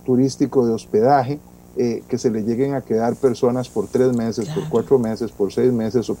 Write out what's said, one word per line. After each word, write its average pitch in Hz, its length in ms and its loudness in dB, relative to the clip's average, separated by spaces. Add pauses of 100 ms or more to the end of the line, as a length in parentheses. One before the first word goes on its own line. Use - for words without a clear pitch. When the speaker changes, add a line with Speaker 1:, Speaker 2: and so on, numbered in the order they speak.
Speaker 1:
turístico 131 600 2
de 113 80 2
hospedaje, 127 640 2 (380)
eh, 117 320 -2
que 123 80 -2
se 120 120 0
le 110 140 -2
lleguen 127 320 -2
a 127 60 -4
quedar 113 340 -2
personas 123 540 0
por 98 180 -4
tres 127 280 2
meses, 113 320 -4
por 78 80 -8
Speaker 2:
Claro. 80 140 -4
Speaker 1:
cuatro 117 300 2
meses, 110 320 -4
por - 220 -2
seis 123 180 2
meses 110 380 -2
o, 107 120 -4